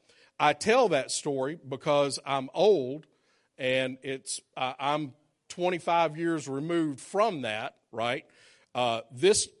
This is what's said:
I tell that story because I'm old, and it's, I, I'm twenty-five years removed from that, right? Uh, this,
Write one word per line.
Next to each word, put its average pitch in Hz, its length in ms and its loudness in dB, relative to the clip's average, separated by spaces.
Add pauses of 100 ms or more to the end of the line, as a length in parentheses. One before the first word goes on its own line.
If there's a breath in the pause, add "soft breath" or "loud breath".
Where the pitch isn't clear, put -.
(400 soft breath)
I 147 140 4
tell 220 360 4
that 131 220 0
story 143 460 -4 (100)
because 139 580 0
I'm 139 280 -4
old, 156 540 2 (500)
and 131 440 0
it's, 135 400 -10 (160)
I, 131 220 -4
I'm 143 340 -2 (360)
twenty-five 170 680 0
years 165 300 -2
removed 151 520 -2
from 196 440 -2
that, 110 320 -6 (160)
right? 117 340 -4 (500 soft breath)
Uh, 117 260 0 (100)
this, 170 360 2 (120)